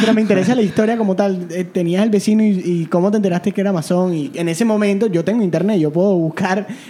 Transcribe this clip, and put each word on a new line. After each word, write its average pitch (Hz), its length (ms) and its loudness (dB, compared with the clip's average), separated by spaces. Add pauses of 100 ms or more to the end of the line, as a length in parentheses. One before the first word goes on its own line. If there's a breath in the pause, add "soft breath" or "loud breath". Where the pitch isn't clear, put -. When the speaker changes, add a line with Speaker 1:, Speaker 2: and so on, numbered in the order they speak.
Speaker 1:
pero 214 140 4
me 220 60 2
interesa 202 340 2
la 247 80 2
Speaker 2:
<laughs> 196 80 2
Speaker 1:
historia 220 260 0
como 202 200 0
tal. 185 340 -2
Eh, 180 140 -4
tenías 180 400 0
el 226 60 0
vecino 214 340 2
y, 196 200 2
y 170 220 -2
¿cómo 175 240 2
te 214 60 0
enteraste 196 340 0
que 196 120 -4
era 196 100 0
masón? 180 420 0
Y 147 200 -4
en 170 140 -4
ese 165 160 -2
momento, 208 440 0
yo 170 160 -2
tengo 220 180 0
internet, 196 380 0
yo 151 120 0
puedo 185 240 2
buscar, 180 520 -2 (220 loud breath)